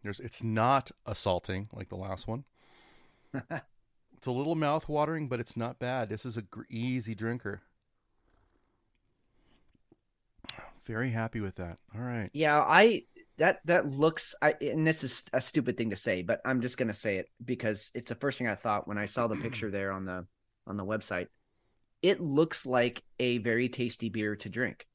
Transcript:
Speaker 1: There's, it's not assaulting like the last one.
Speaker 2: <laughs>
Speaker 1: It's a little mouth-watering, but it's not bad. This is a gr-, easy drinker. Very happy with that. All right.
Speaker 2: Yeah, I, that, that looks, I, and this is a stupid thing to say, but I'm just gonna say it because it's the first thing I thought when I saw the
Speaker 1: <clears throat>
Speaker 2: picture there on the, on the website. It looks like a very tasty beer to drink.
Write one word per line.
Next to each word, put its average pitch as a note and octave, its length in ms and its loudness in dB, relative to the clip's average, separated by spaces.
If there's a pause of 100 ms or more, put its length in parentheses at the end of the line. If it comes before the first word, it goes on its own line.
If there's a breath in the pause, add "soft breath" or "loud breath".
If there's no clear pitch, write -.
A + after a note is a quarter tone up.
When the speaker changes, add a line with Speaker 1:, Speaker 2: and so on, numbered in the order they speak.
Speaker 1:
There's, G#2 160 -6
it's B2 240 -8
not A2+ 480 4 (140)
assaulting F#2+ 680 -2
like G2 160 -10
the F#2+ 80 -10
last F#2+ 300 -8
one. A#2+ 180 -6 (880 soft breath)
Speaker 2:
<laughs> - 280 -8 (560)
Speaker 1:
It's - 100 -8
a C3 40 -2
little C#3+ 240 0
mouth-watering, D3+ 760 0
but B2 100 -2
it's - 160 -8
not A#2 240 -4
bad. B2 300 -2
This G#2+ 160 -6
is A#2 100 -6
a A#2 60 -4
gr-, A2 280 -14
easy A2+ 460 -2
drinker. A2+ 460 -6 (3250 loud breath)
Very A#2 260 -2
happy A2+ 280 -2
with G2 160 -4
that. F2 220 -8 (180)
All A2 60 -6
right. A#2+ 320 -4
Speaker 2:
Yeah, D3+ 260 4
I, G3 440 8 (340)
that, F3 280 6
that E3+ 200 4
looks, C#3+ 560 2
I, D3+ 180 6
and D3 260 0
this D#3+ 200 2
is - 260 -2
a B2+ 80 2
stupid B2+ 380 0
thing A2+ 140 0
to G2 40 -2
say, F#2+ 260 0
but F#2 220 0
I'm B2+ 160 2
just B2 180 -2
gonna A2+ 160 0
say G2+ 240 0
it - 120 -4 (160)
because A#2 480 -2
it's A#2+ 160 -8
the A#2 60 -4
first C#3 220 -2
thing B2 100 -2
I G#2+ 80 0
thought G#2 340 -2
when G#2 80 -2
I G#2 80 -2
saw A#2+ 220 0
the G#2+ 80 0
Speaker 1:
<clears throat> G2 60 -6
Speaker 2:
picture A2+ 300 -4
there G2 220 -2
on F#2+ 120 -6
the, F2+ 200 -6 (420)
on G#2 100 -6
the G2 80 -4
website. G2+ 420 -4 (760)
It F#3 180 4
looks D#3+ 460 2
like B2 380 2 (160)
a B2 180 2
very A#2 320 2
tasty B2 400 -4
beer G#2+ 280 0
to G#2+ 120 -10
drink. A2+ 460 -4